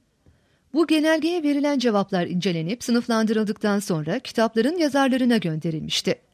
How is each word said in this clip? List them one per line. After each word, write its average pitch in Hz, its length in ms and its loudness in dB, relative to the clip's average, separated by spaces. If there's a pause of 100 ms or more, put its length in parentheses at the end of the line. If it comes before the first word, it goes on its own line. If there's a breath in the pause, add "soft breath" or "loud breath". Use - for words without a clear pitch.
(720)
Bu 294 140 2
genelgeye 320 560 2
verilen 285 360 0
cevaplar 202 480 0
incelenip 175 560 -4
sınıflandırıldıktan 220 960 0
sonra 170 400 -2
kitapların 233 580 0
yazarlarına 262 600 2
gönderilmişti. 160 800 -4 (180)